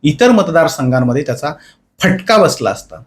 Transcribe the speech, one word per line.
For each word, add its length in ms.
इतर 280
मतदारसंघांमध्ये 920
त्याचा 300
फटका 380
बसला 320
असता. 260